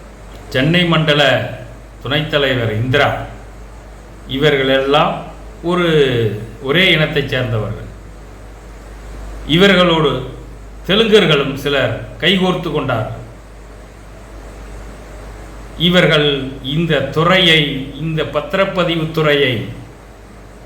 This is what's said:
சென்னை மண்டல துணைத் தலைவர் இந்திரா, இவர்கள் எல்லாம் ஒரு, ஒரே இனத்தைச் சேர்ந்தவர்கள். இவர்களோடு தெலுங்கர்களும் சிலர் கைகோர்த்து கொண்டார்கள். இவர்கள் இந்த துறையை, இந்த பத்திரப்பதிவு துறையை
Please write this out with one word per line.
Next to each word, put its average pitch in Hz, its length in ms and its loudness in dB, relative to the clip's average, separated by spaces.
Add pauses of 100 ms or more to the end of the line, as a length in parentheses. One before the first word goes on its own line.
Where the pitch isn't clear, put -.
(480)
சென்னை 160 360 4
மண்டல 147 680 4 (520)
துணைத் 151 280 -2
தலைவர் 123 440 0
இந்திரா, 127 420 2 (1120)
இவர்கள் 135 400 2
எல்லாம் 135 540 2 (400)
ஒரு, 143 800 2 (200)
ஒரே 165 280 4
இனத்தைச் 151 380 2
சேர்ந்தவர்கள். 113 560 -2 (1600)
இவர்களோடு 165 840 4 (560)
தெலுங்கர்களும் 175 680 4
சிலர் 131 540 -2 (120)
கைகோர்த்து 175 520 0
கொண்டார்கள். 131 460 -2 (2500)
இவர்கள் 151 720 4 (140)
இந்த 151 380 0
துறையை, 160 1000 2
இந்த 156 220 -2
பத்திரப்பதிவு 165 880 0
துறையை 143 580 2 (960)